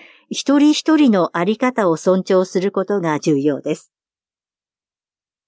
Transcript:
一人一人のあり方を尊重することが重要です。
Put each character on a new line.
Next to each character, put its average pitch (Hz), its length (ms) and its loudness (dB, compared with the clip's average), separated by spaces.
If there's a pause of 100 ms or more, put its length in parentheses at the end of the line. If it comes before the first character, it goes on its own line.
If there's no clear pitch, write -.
(300)
一 - 280 0
人 302 160 4
一 311 220 0
人 294 160 4
の 180 240 0
あ 170 80 -2
り 214 140 -2
方 247 320 0
を 160 80 0
尊 190 260 0
重 185 220 2
す 185 160 -4
る 196 100 -2
こ 190 140 -4
と 202 160 -4
が 156 180 -2
重 147 200 0
要 139 200 -2
で 151 160 -6
す。 - 160 -16 (1600)